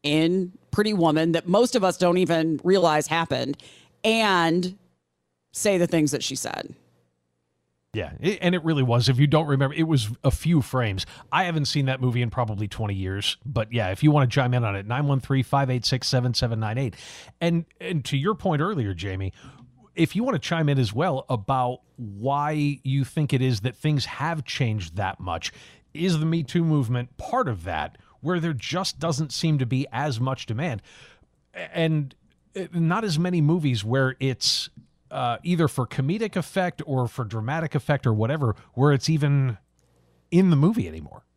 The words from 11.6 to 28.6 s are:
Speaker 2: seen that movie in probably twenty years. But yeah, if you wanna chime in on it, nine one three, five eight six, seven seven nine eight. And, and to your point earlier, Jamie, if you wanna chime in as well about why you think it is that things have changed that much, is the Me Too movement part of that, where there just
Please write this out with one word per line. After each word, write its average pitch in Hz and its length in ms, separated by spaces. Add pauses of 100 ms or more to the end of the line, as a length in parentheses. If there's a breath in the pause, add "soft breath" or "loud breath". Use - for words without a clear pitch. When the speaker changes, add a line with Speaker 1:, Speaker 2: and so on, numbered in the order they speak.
Speaker 2:
seen 139 220
that 131 120
movie 123 220
in 120 80
probably 107 380
twenty 101 260
years. 95 520
But 110 280
yeah, 107 160
if 98 140
you 151 80
wanna 143 160
chime 123 260
in 120 100
on 101 120
it, 98 100
nine 135 220
one 139 120
three, 135 240
five 139 260
eight 127 160
six, - 220
seven 123 260
seven 113 260
nine 110 180
eight. 127 180 (440 loud breath)
And, 170 260 (140)
and 175 260
to 139 120
your 190 180
point 156 260
earlier, 147 320
Jamie, 95 400 (640 loud breath)
if 165 200
you 220 80
wanna 247 160
chime 160 300
in 139 80
as 110 160
well 135 340
about 127 520 (180)
why 143 840
you 135 200
think 147 300
it 127 80
is 123 200
that 123 140
things 151 300
have 156 400
changed 104 500
that 95 240
much, 90 320 (420 loud breath)
is 170 240
the 156 80
Me 165 180
Too 170 200
movement 127 540
part 233 320
of 87 160
that, 78 320 (240 soft breath)
where 175 180
there 160 140
just 170 460